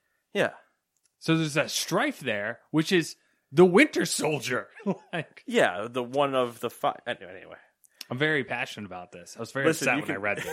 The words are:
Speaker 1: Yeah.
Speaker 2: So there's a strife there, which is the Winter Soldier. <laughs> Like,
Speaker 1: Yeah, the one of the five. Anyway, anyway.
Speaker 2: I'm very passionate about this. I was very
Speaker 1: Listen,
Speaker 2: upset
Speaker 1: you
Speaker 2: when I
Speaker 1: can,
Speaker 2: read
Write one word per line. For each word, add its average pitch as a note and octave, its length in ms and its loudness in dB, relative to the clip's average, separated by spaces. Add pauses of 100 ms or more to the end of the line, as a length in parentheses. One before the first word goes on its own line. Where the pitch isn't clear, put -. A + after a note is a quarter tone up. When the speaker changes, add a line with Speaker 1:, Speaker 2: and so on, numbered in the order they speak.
(320)
Speaker 1:
Yeah. F#3 180 2 (680)
Speaker 2:
So E3 180 2
there's D#3 200 -2
a C3+ 120 2
strife A3+ 520 -2
there, A2 400 -4 (100)
which D#3 220 2
is E3+ 240 2 (340)
the D#3 160 8
Winter B3 400 4
Soldier. B2+ 640 -2
<laughs> - 60 -20 (340)
Like, - 340 -8
Speaker 1:
Yeah, A#2 440 2
the B2 120 -4
one C3+ 340 0
of A#2+ 240 0
the A#2+ 100 -4
five. - 360 -4
Anyway, F#2+ 300 -10
anyway. E2+ 200 -18 (540)
Speaker 2:
I'm B2+ 60 -4
very D3+ 260 0
passionate A#2+ 440 -8
about F2+ 260 -14
this. F2 240 -18
I - 40 -16
was - 120 -10
very C#3 140 -2
Speaker 1:
Listen, D#3 220 2
Speaker 2:
upset B2 80 2
Speaker 1:
you D3+ 60 -2
Speaker 2:
when - 80 -6
I - 40 -2
Speaker 1:
can, G3 80 -6
Speaker 2:
read G#2 160 0 (140)